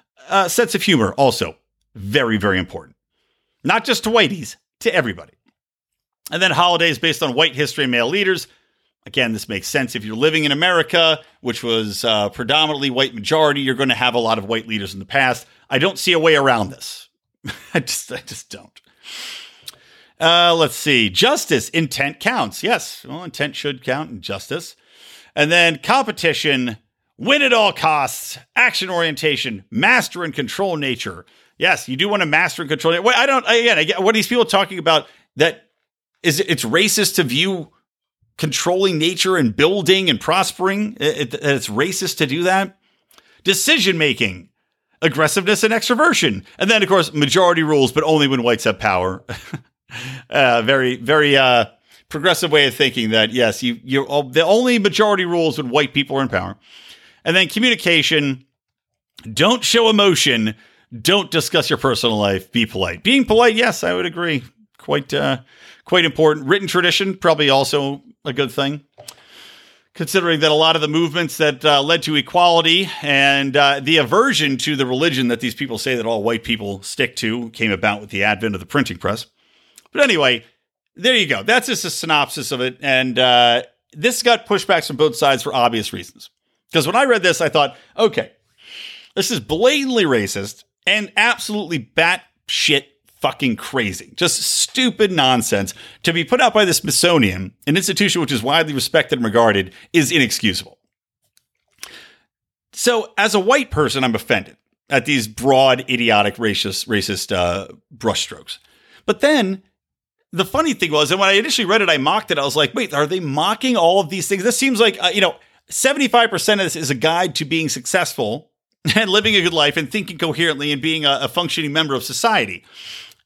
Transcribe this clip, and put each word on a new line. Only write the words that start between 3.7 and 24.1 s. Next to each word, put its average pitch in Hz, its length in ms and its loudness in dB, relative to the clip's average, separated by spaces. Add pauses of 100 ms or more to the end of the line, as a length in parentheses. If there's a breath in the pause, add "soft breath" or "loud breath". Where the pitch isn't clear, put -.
just 254 220 -2
to 214 40 -2
whiteys, 196 460 0 (260)
to 226 120 -2
everybody. 101 400 -4 (960)
And 170 100 -4
then 185 100 2
holidays 165 480 2
based 165 240 -2
on 135 100 -2
white 143 220 0
history 143 280 -2
and 127 80 0
male 120 160 2
leaders. 185 400 -2 (580)
Again, 117 280 -2
this 107 160 -10
makes 98 180 -8
sense 131 280 -4
if 107 100 -8
you're 110 100 -10
living 156 300 0
in 143 80 0
America, 165 680 2 (220 loud breath)
which 120 220 -6
was, 110 420 -4
uh, 104 240 2
predominantly 139 600 -2
white 127 240 -2
majority. 143 480 0
You're 131 140 0
gonna 131 200 0
have 123 180 0
a 123 60 0
lot 113 180 0
of 101 80 -8
white 113 220 -4
leaders 98 260 -6
in 98 60 -12
the 95 60 -14
past. 127 400 -2 (240 soft breath)
I 131 100 0
don't 180 200 0
see 180 140 0
a 165 60 2
way 160 160 2
around 120 340 0
this. - 400 -18 (320)
<laughs> - 320 -16
I 160 80 0
just, - 320 -10
I 117 40 -12
just - 320 -18
don't. - 320 -20 (1400 loud breath)
Uh, 170 360 4
let's 156 200 0
see. 120 340 2
Justice, 175 600 0
intent 151 520 -4
counts. 196 420 -4
Yes. 202 460 -4
Well, 160 140 -14
intent 143 320 -8
should 135 280 -8
count 139 280 -6